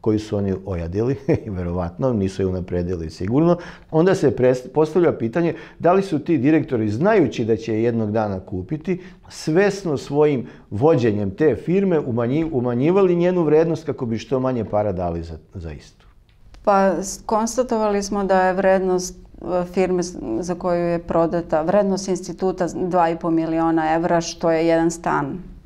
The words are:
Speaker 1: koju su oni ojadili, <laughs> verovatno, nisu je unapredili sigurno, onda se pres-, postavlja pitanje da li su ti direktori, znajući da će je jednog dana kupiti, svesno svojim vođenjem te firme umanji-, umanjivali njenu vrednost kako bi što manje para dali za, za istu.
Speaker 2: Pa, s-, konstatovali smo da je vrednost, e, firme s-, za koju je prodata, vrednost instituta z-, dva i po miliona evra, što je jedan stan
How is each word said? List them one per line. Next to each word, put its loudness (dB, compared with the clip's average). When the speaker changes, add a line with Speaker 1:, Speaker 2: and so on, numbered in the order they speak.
Speaker 1:
koju 2
su -6
oni 0
ojadili, -2
<laughs> -8
verovatno, -2
nisu -2
je 2
unapredili -4
sigurno, 2
onda 4
se 2
pres-, 2
postavlja 2
pitanje -2
da 4
li 4
su -2
ti 0
direktori, 2
znajući 2
da 2
će -4
je 0
jednog 0
dana -2
kupiti, -6
svesno 0
svojim 2
vođenjem 2
te 2
firme 0
umanji-, -2
umanjivali 2
njenu 2
vrednost 2
kako -6
bi -2
što -2
manje -2
para 0
dali -4
za, -12
za -12
istu. -20
Speaker 2:
Pa, 2
s-, -10
konstatovali 0
smo -4
da 4
je 2
vrednost, 2
e, -2
firme 2
s-, -8
za -4
koju -2
je 0
prodata, 0
vrednost 0
instituta -2
z-, -4
dva 2
i -2
po -2
miliona 2
evra, 2
što -2
je 2
jedan 4
stan -4